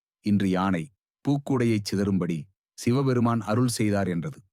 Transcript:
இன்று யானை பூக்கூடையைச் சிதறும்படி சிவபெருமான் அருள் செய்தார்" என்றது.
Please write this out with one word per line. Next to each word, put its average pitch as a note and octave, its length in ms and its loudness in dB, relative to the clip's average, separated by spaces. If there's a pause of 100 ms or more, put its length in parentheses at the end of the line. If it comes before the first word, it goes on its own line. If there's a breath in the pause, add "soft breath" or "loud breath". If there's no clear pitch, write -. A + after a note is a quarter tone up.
(200)
இன்று G2+ 280 2
யானை F#2+ 440 0 (360)
பூக்கூடையைச் B2 640 0
சிதறும்படி F2+ 520 0 (320)
சிவபெருமான் A#2+ 640 0
அருள் G#2+ 280 0
செய்தார்" G2+ 400 0
என்றது. E2 320 -6 (120)